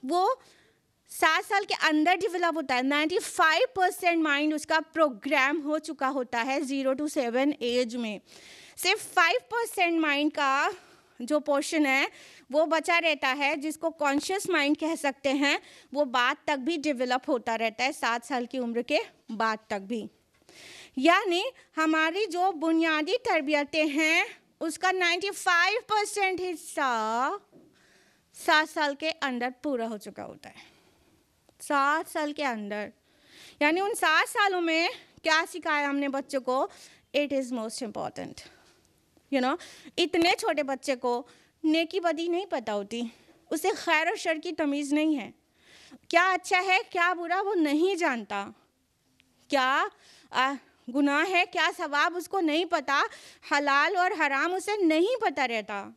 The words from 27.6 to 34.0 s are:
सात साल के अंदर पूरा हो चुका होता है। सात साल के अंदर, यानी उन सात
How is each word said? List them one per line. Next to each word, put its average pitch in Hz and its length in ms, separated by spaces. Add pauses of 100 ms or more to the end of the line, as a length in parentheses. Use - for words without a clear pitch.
सात 311 360
साल 294 260
के 311 140
अंदर 254 440 (100)
पूरा 254 240
हो 226 100
चुका 196 260
होता - 260
है। - 60 (1080)
सात 294 460
साल 302 260
के 294 100
अंदर, 208 500 (680)
यानी 311 200
उन 403 120
सात 339 340